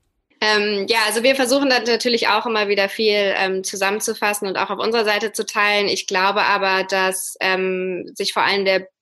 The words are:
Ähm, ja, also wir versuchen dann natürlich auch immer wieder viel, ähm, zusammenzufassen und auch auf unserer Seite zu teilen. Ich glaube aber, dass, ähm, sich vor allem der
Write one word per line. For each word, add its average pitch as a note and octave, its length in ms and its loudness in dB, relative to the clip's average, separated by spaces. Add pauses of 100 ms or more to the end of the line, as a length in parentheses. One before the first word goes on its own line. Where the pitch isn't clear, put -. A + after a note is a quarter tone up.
(400)
Ähm, G#3 480 2
ja, A3+ 180 2
also G#3+ 160 0
wir C4 140 6
versuchen C4+ 320 2
dann B3 160 2
natürlich A#3 440 0
auch A3 180 2
immer G#3+ 220 0
wieder G3 200 2
viel, G#3 480 0
ähm, F#3+ 280 -2
zusammenzufassen G#3 840 -2
und F3+ 80 -4
auch G3+ 140 -2
auf G3 80 -6
unserer A3+ 260 0
Seite G#3 280 -2
zu A3 120 -6
teilen. G#3 440 0
Ich - 180 -4
glaube G3 360 0
aber, F#3+ 420 2
dass, F#3+ 560 -2
ähm, F#3 720 -2
sich - 180 -4
vor F#3+ 100 0
allem F#3+ 220 2
der F#3+ 220 0 (160)